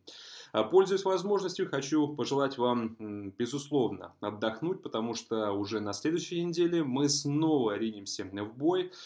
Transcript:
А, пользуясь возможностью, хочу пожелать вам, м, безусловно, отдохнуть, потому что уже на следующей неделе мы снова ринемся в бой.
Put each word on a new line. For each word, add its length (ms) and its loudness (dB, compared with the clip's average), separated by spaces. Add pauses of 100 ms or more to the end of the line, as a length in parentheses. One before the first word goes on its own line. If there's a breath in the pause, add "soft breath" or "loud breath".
(520 loud breath)
А, 120 4
пользуясь 400 6
возможностью, 640 0
хочу 480 2
пожелать 420 0
вам, 420 2
м, 320 -8
безусловно, 880 -2
отдохнуть, 600 -4
потому 320 -4
что 380 -2
уже 280 -2
на 120 -4
следующей 520 -2
неделе 400 2
мы 260 2
снова 680 2
ринемся 460 -4
в 320 -6
бой. 360 0 (140 loud breath)